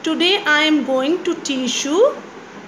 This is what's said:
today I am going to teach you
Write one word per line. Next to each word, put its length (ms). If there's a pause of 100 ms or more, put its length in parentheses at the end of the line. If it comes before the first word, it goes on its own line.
today 420
I 200
am 200
going 400
to 120
teach 500
you 280 (540)